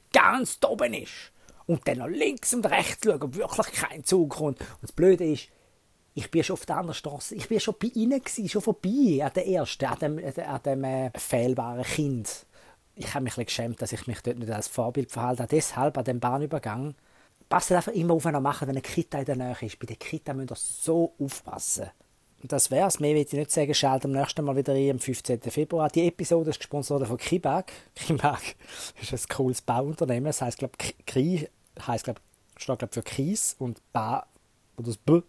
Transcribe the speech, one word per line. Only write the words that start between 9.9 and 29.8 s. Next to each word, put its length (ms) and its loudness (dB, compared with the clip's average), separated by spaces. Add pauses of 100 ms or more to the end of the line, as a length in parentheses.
dem, 200 -2
an 460 -6
dem, 200 0
äh, 320 -2
fehlbaren 680 0
Kind. 600 -4 (500)
Ich 180 -8
habe 100 -2
mich 80 -2
ein 120 -4
bisschen 20 -8
geschämt, 340 -4
dass 120 -4
ich 140 -8
mich 140 -6
dort 180 -4
nicht 120 -6
als 180 -4
Vorbild 420 -2
verhalte. 400 -2
Deshalb 460 2
an 80 -2
dem 160 -2
Bahnübergang, 760 -2 (540)
passt 240 4
einfach 200 2
immer 200 2
auf, 140 4
wenn 80 2
ihr 60 2
macht, 220 0
wenn 80 -4
eine 120 -2
Kita 380 -2
in 40 -2
der 120 -2
Nähe 260 -4
ist. 160 -8
Bei 80 -10
der 100 -10
Kita 380 -8
müsst 160 -6
ihr 60 -8
so 640 0
aufpassen. 680 -4 (540)
Und 100 -4
das 180 2
wär's. 300 4
Mehr 140 4
will 80 4
ich 100 -2
nicht 200 -2
sagen. 200 2
Schaltet 320 2
am 80 0
nächsten 320 0
Mal 100 0
wieder 200 2
ein, 160 4
am 80 0
fünfzehnten 520 -2
Februar. 380 0
Die 200 4
Episode 420 2
ist 80 -2
gesponsert 480 -2
von 100 -2
Kibag. 560 0 (100)
<laughs> 120 -20
Kibag 480 0 (580)
ist 140 -6
ein 200 -6
cooles 280 0
Bauunternehmen. 640 0